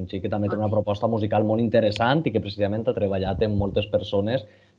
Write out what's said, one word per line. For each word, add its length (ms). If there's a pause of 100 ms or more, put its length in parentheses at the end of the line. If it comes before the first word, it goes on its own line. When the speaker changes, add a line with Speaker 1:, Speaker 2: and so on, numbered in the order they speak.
Speaker 1:
un 80
xic 160
que 80
també 160
té 80
una 160
Speaker 2:
Ok. 80
Speaker 1:
proposta 260
musical 380
molt 160
interessant 640
i 80
que 80
precisament 480
ha 80
treballat 460
amb 180
moltes 320
persones, 540 (320)